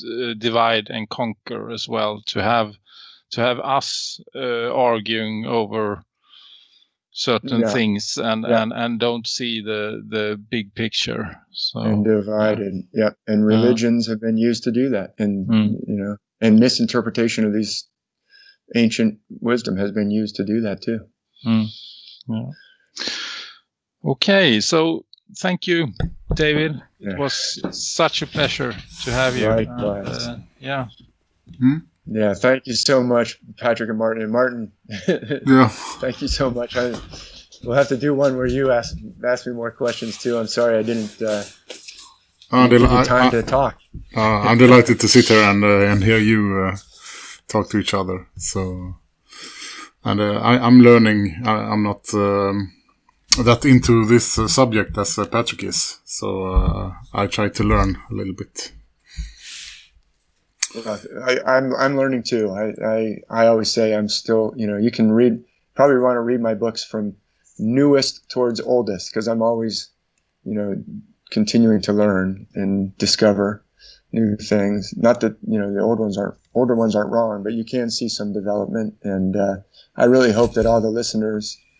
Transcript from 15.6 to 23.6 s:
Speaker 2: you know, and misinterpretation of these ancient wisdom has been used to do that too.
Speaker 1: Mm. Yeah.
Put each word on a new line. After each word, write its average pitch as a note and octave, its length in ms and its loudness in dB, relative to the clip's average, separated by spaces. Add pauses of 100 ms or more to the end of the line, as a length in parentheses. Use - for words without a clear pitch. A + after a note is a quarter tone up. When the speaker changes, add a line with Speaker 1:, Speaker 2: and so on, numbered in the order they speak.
Speaker 2:
you G#2 80 -4
know, G2+ 200 -6 (260)
and A2 180 6
misinterpretation A#2 840 0
of G#2 80 -2
these G#2+ 340 -6 (840)
ancient A2+ 460 2 (200)
wisdom A2+ 380 -2
has G2+ 140 -2
been G#2 180 -2
used G#2+ 260 -4
to G#2 80 -2
do G#2+ 160 -2
that G2+ 220 -4
too. A2+ 180 -4 (440)
Speaker 1:
Mm. A2+ 220 0 (600)
Yeah. A2+ 220 -8 (1500)